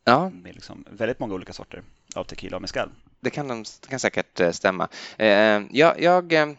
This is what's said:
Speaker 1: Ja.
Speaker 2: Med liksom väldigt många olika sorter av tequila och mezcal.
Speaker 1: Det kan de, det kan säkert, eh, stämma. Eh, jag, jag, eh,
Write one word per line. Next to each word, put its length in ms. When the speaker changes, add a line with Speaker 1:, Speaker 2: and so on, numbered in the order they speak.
Speaker 1:
Ja. 260
Speaker 2:
Med 240
liksom 360
väldigt 280
många 160
olika 180
sorter 300
av 100
tequila 320
och 60
mezcal. 280
Speaker 1:
Det 100
kan 180
de, 160
det 80
kan 120
säkert, 400
eh, 100
stämma. 380
Eh, 120
jag, 320
jag, 300
eh, 160